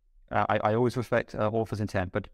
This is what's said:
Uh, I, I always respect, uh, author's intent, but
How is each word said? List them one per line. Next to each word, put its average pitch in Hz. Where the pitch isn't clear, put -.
Uh, 104
I, 107
I 107
always 120
respect, 117
uh, 107
author's 110
intent, 98
but 101